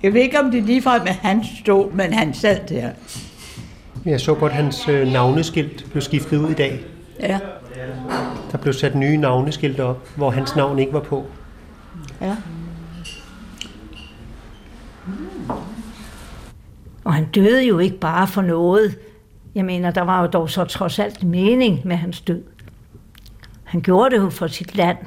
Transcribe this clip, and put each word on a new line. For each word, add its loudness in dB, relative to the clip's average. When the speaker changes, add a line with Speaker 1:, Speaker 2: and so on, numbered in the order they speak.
Speaker 1:
Jeg 4
ved 6
ikke, 4
om 4
det 2
ligefrem 4
er 0
hans 2
stol, 4
men 0
han 2
sad 0
der. -4
Speaker 2:
Jeg 2
så 2
godt, 2
hans, 0
øh, 4
navneskilt 0
blev -2
skiftet 0
ud 2
i 0
dag. -2
Speaker 1:
Ja. -2
Speaker 2:
Der -4
blev 0
sat 0
nye 4
navneskilte 0
op, -4
hvor 2
hans -2
navn 2
ikke 0
var 0
på. -4
Speaker 1:
Ja. -4
Speaker 3:
Mm. -10
Og 2
han 2
døde 4
jo 4
ikke 2
bare 2
for -2
noget. 4
Jeg 0
mener, 0
der 0
var 2
jo 2
dog 0
så 0
trods -4
alt -2
mening 4
med 0
hans -4
død. -2
Han -2
gjorde 4
det 4
jo 2
for -4
sit -10
land 2